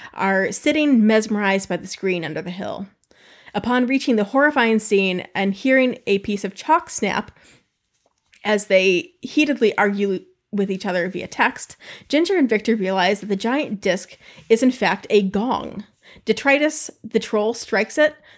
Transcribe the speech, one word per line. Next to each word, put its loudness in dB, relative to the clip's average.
are 0
sitting 4
mesmerized 2
by -2
the -8
screen -4
under -8
the -10
hill. -8
Upon 0
reaching 0
the 2
horrifying 2
scene 0
and 0
hearing 2
a 2
piece -6
of -6
chalk 0
snap -4
as 0
they 2
heatedly 0
argue 0
with -2
each -6
other -2
via -10
text, -4
Ginger 2
and 2
Victor 0
realize 0
that -14
the -4
giant -4
disc -4
is 4
in 4
fact -2
a 4
gong. -4
Detritus, 0
the -2
troll, -2
strikes -4
it, 2